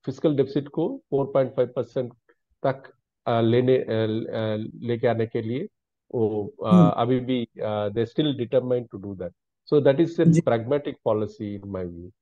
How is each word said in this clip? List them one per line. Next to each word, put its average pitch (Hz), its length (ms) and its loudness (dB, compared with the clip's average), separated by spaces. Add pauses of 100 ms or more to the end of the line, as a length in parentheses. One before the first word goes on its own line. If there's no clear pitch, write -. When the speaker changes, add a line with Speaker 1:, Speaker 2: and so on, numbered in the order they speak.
Speaker 1:
फिस्कल 147 300 0
डेफिसिट 139 320 0
को 214 300 -4
फ़ोर - 280 -2
पॉइंट 131 300 0
फ़ाइव 127 200 0
परसेंट 123 380 -4 (520)
तक, 135 180 -2 (440)
अ, 117 140 2
लेने, 123 360 4
अ, - 60 0
अ, 110 720 -2 (200)
लेके 120 320 -2
आने 113 200 0
के 117 140 -4
लिए 123 260 -6 (480)
वो, 107 380 0 (120)
अ, 113 40 -2
Speaker 2:
हम्म। 175 200 6
Speaker 1:
अभी 123 300 0
भी, 123 280 -4 (140)
अ, 104 280 -4
they 113 160 -2
still 147 360 -2
determined 123 440 0 (100)
to 98 100 -12
do 101 60 -8
that। 90 200 -10 (420)
So 143 140 6
that 139 180 4
is - 140 -6
a 165 80 4
Speaker 2:
जी। 160 140 8
Speaker 1:
pragmatic 127 520 0 (140)
policy 107 540 -4
in 101 60 -14
my 95 160 -6
view। 87 280 -12 (100)